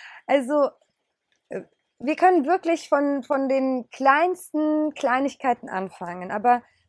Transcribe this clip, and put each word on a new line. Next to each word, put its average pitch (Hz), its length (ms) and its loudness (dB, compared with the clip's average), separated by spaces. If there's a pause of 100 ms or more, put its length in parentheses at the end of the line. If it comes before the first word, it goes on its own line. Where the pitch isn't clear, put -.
(260)
Also, 277 440 0 (800)
äh, 190 120 -10 (380)
wir 285 160 -2
können 349 300 4
wirklich 330 440 -2
von, 285 340 0
von 269 260 -2
den 262 400 -2
kleinsten 302 1040 0
Kleinigkeiten 262 760 -2
anfangen. 180 640 -10
Aber 240 300 2 (280)